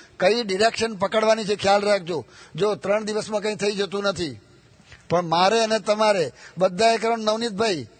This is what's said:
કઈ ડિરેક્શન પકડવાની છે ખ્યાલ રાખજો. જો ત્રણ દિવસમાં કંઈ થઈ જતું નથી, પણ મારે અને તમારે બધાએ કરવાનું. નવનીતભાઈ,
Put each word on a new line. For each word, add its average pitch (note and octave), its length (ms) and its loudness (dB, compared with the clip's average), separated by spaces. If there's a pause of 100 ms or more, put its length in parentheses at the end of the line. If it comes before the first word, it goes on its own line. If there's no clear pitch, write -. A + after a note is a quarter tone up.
(200)
કઈ G#3+ 220 2
ડિરેક્શન A3 520 -2
પકડવાની G#3+ 500 0
છે G3 120 -2
ખ્યાલ G3 240 2
રાખજો. F#3 460 -2 (280)
જો G3 200 -2
ત્રણ G#3 300 -2
દિવસમાં G#3 360 -4
કંઈ G#3+ 140 -4
થઈ G3 180 -2
જતું G3+ 300 -4
નથી, E3 380 -4 (680)
પણ E3+ 140 2
મારે F#3 420 4
અને A3 140 0
તમારે G#3 540 2 (260)
બધાએ G3+ 400 2
કરવાનું. A3+ 260 -2
નવનીતભાઈ, G#3+ 640 -2 (120)